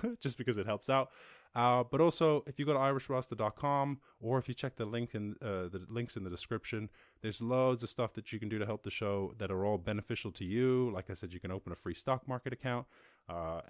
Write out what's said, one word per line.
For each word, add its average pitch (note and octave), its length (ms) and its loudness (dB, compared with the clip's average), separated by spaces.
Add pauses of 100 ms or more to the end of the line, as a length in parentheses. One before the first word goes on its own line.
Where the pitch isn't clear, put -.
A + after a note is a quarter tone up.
<laughs> A#3 160 -2
just B2+ 180 -4
because A#2+ 180 0
it G2 100 -2
helps G#2 220 -2
out. C3 220 4 (440)
Uh, B2 280 6
but C3+ 180 2
also, D#3+ 460 6
if C#3+ 120 -10
you D3 80 0
go D3+ 80 4
to C#3 40 4
irish C3+ 300 2
rasta B2+ 260 -2
dot G#2+ 220 0
com, C#3+ 440 0 (200)
or B2 180 2
if B2+ 100 -2
you B2+ 60 -2
check C3+ 220 -4
the A#2 80 -2
link A#2 300 -2
in, G#2 260 -2
uh, F#2+ 260 -2
the F#2 220 -6
links A#2+ 260 -4
in G#2+ 80 -4
the F#2 80 -6
description, G#2+ 600 -4 (320)
there's G#2+ 180 -4
loads B2+ 420 4
of A#2 60 -4
stuff A#2 240 -2
that - 200 -10
you A2 60 -6
can G#2 120 -4
do A2 80 -2
to G#2 80 0
help G#2+ 160 -4
the G2+ 80 -6
show G2+ 480 0
that G2 120 -2
are F#2+ 140 0
all G#2 140 2
beneficial G#2 540 -4
to G2 120 -6
you. B2 480 2
Like F#2+ 160 -4
I G2 60 -6
said, F2+ 180 -10
you F2+ 80 -10
can F#2+ 100 -8
open F#2 220 -6
a E2+ 40 -8
free F2 180 -6
stock - 340 -2
market B2+ 240 -4
account, A#2+ 340 -4 (440)
uh, E2 400 -4